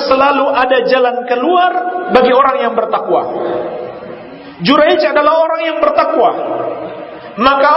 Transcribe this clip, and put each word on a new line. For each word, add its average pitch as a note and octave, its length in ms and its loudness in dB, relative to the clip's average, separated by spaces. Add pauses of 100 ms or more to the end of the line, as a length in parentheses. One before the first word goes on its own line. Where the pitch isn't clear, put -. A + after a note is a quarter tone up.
selalu C4+ 480 2
ada C4 400 0
jalan B3 400 0
keluar E4+ 440 0 (440)
bagi B3+ 160 6
orang C4+ 320 4
yang A3+ 100 -2
bertakwa. F#3+ 480 0 (1400)
Juraij D4+ 400 4
adalah D4+ 400 2
orang E4 240 -2
yang D#4 160 -4
bertakwa, - 480 2 (1040)
maka C#4 420 2